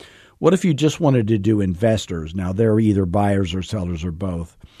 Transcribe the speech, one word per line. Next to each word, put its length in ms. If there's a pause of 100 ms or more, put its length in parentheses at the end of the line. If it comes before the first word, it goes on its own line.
(400)
What 140
if 100
you 100
just 280
wanted 260
to 120
do 200
investors? 760
Now, 180
they're 260
either 280
buyers 480
or 80
sellers 420
or 60
both. 440 (240)